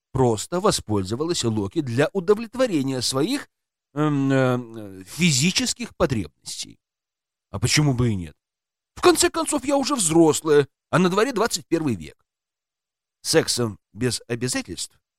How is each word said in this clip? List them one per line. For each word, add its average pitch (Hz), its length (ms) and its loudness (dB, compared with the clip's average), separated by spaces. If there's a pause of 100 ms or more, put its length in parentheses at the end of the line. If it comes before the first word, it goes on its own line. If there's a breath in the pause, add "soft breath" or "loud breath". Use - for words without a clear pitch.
(100)
просто 127 480 0
воспользовалась 131 880 -2
Локи 110 380 -2
для 131 320 0
удовлетворения 196 880 0
своих, 156 480 -2 (420)
эм, 139 400 0
э, 113 720 -2
физических 175 920 0
потребностей. - 840 -4 (720)
А 101 100 -6
почему 143 320 2
бы 120 180 2
и 107 40 0
нет? 85 200 -8 (600)
В - 80 -14
конце 349 260 4
концов, 302 380 -4
я 285 100 2
уже 277 200 0
взрослая, 160 680 4 (220)
а 143 100 2
на 185 120 4
дворе 226 240 0
двадцать 196 320 -2
первый 156 280 0
век. 76 320 -16 (920)
Сексом 120 580 0 (140)
без 113 360 -4
обязательств 123 680 -6 (200)